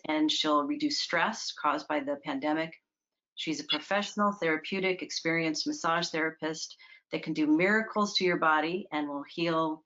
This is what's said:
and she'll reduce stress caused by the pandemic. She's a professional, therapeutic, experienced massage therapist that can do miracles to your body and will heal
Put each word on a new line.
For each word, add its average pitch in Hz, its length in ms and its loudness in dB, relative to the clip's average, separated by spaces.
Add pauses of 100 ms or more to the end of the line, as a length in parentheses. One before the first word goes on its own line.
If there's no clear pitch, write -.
and 156 240 2
she'll 147 300 4
reduce 147 360 0
stress 180 540 0
caused 151 360 0
by 151 120 0
the 143 240 -4
pandemic. 151 480 -2 (640)
She's 147 260 -4
a - 40 -8
professional, 202 680 0
therapeutic, 180 720 -2
experienced 165 640 -2
massage 165 420 0
therapist 160 680 -4 (380)
that 160 100 -4
can 160 120 -4
do 156 120 2
miracles 208 680 4
to 190 100 2
your 175 140 2
body 160 520 2
and 151 180 -2
will 143 200 -6
heal 160 580 0